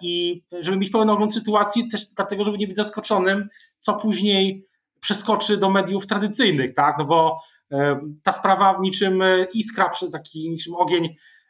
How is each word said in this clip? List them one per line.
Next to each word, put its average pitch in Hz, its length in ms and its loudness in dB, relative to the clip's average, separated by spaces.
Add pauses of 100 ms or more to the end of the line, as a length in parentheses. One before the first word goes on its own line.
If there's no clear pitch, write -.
i 175 420 -4 (160)
żeby 180 160 -2
mieć 190 140 -2
pełen 220 200 4
ogląd 214 240 2
sytuacji, 214 540 0
też - 180 -6
dlatego, 202 380 -4
żeby 208 140 -2
nie 208 80 -2
być 185 100 -8
zaskoczonym, 202 720 0 (300)
co 208 160 -2
później 196 720 0 (340)
przeskoczy 208 560 0
do 190 140 2
mediów 196 360 0
tradycyjnych, 202 680 0
tak? 143 240 2
No 151 60 -2
bo, 160 360 2 (320)
e, 143 280 0 (220)
ta 190 100 0
sprawa 190 480 2
niczym, 190 420 0
e, 185 320 4
iskra, 196 340 -2
przy-, 180 220 -6
taki 156 400 -10
niczym 165 240 -8
ogień, 165 420 0 (340)